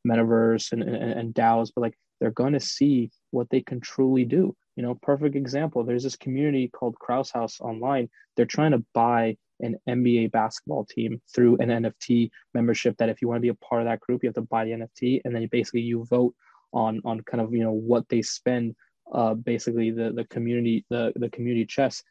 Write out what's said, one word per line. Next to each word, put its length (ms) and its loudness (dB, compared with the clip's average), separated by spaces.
metaverse 640 2
and, 100 -2
and, 300 -4
and 220 -6
daos, 400 2
but, 60 -4
like, 180 -4
they're 100 0
gonna 300 0
see 500 0
what 180 -4
they 140 0
can 180 -8
truly 460 2
do. 280 2
You 60 -6
know, 200 -2
perfect 320 0
example. 500 -2
There's 200 -2
this 120 -6
community 520 -2
called 300 -6
Krause 320 -2
House 300 -4
online. 480 -4
They're 100 4
trying 260 2
to 120 2
buy 420 4
an 160 -4
N 160 0
B 220 6
A 40 2
basketball 580 -2
team 340 -6
through 260 6
an 120 2
N 140 0
F 160 -2
T 320 2
membership 420 0
that 140 0
if 100 -6
you 80 -2
wanna 120 -2
be 100 2
a 40 0
part 280 -4
of 60 -2
that 120 -2
group, 220 -4
you 60 2
have 80 -6
to 40 -4
buy 240 -2
the 80 -4
N 100 -8
F 140 -12
T. 280 0
And 120 -4
then 160 -2
basically 300 0
you 240 -4
vote 280 2
on, 320 -2
on 160 -4
kind 220 -4
of, 100 -4
you 100 2
know, 100 0
what 360 0
they 140 0
spend, 520 -2
uh, 220 2
basically 560 -2
the, 200 -2
the 140 -6
community, 640 -2
the, 280 -2
the 120 -2
community 380 -2
chest 440 -2